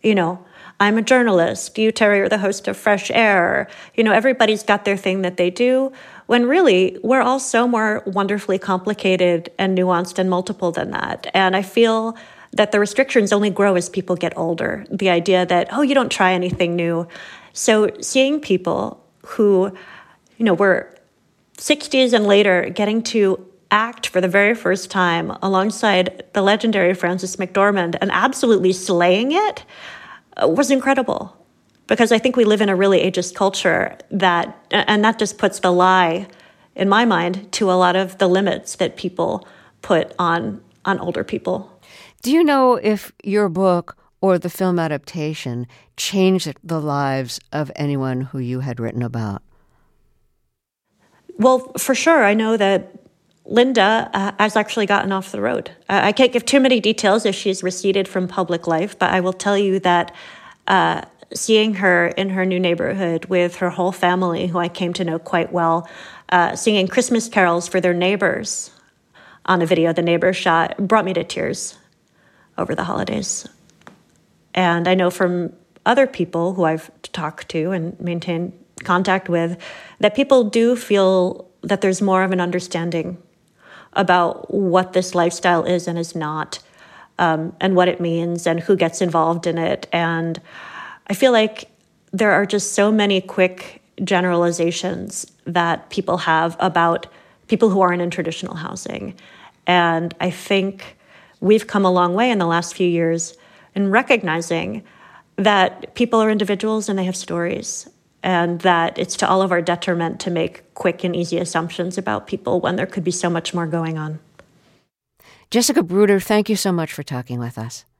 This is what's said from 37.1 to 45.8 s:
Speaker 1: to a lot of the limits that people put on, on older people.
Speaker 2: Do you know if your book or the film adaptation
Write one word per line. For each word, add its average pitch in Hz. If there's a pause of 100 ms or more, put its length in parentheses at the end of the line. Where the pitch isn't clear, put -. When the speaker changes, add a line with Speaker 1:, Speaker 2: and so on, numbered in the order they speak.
Speaker 1:
to 202
a 185
lot 180
of 185
the 196
limits 190
that -
people - (360)
put -
on, 170 (240)
on 190
older 180
people. 196 (520)
Speaker 2:
Do 247
you 330
know 269
if - (100)
your 202
book 180 (240)
or 190
the 180
film 180
adaptation 156 (320)